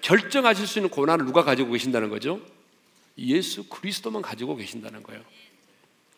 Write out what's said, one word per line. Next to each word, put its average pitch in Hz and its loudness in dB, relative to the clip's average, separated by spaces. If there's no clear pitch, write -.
결정하실 208 4
수 - -2
있는 190 0
권한을 151 2
누가 127 6
가지고 131 2
계신다는 117 0
거죠? 120 -4
예수 127 -2
그리스도만 208 -6
가지고 127 -6
계신다는 110 -12
거예요. 110 -18